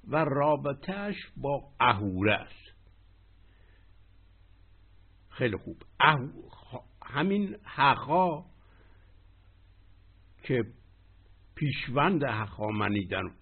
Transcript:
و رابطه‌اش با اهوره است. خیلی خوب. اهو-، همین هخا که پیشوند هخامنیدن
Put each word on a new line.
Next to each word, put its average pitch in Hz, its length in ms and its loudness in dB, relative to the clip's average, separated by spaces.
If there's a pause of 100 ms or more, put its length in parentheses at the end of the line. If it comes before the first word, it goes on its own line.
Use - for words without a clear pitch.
و 135 80 -2
رابطه‌اش 151 1000 0 (200)
با 139 440 -4
اهوره 104 540 4
است. - 400 -10 (2500)
خیلی 117 280 -2
خوب. - 200 -10 (240)
اهو-، 135 840 0 (180)
همین 196 640 -2
هخا 147 800 2 (2000)
که 120 220 0 (920)
پیشوند 143 680 0
هخامنیدن 104 1200 -2